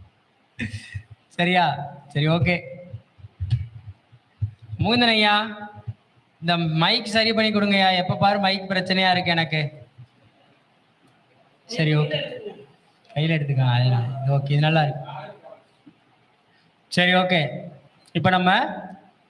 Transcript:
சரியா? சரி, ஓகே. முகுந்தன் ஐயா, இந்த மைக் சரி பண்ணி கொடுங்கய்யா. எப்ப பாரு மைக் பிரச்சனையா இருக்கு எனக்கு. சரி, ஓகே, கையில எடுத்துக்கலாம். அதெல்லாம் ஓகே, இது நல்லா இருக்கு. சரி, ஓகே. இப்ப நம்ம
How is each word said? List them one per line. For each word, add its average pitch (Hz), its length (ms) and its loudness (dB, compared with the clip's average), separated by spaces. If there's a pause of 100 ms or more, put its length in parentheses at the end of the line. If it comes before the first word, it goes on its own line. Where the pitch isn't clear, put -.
(1300)
சரியா? 175 360 0 (440)
சரி, 151 200 0
ஓகே. 170 280 2 (2250)
முகுந்தன் 233 380 2
ஐயா, 214 180 4 (1080)
இந்த 170 160 0
மைக் 170 500 0
சரி 220 260 2
பண்ணி 220 200 2
கொடுங்கய்யா. 196 440 2
எப்ப 180 200 -2
பாரு 202 220 2
மைக் 190 320 0
பிரச்சனையா 185 400 0
இருக்கு 180 200 0
எனக்கு. 160 320 0 (2000)
சரி, 160 320 0
ஓகே, 151 240 0 (920)
கையில 160 220 0
எடுத்துக்கலாம். 131 380 0
அதெல்லாம் 123 340 2 (200)
ஓகே, 139 220 0
இது 147 100 2
நல்லா 156 220 2
இருக்கு. - 240 -4 (1800)
சரி, 180 260 2
ஓகே. 185 260 4 (720)
இப்ப 170 180 2
நம்ம 185 200 4 (800)